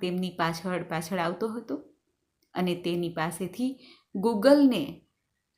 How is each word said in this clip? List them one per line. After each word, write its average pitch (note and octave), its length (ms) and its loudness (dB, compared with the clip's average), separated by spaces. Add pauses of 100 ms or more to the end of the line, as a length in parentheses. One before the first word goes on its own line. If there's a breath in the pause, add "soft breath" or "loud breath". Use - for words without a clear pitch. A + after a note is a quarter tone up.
તેમની F3+ 280 -2
પાછળ F3 540 -2
પાછળ E3+ 340 -4
આવતો F3 300 -2
હતો A3+ 280 -8 (760)
અને F3+ 220 0
તેની F3 340 -4
પાસેથી F3+ 680 -4 (360 soft breath)
ગુગલને A#3 680 6 (760)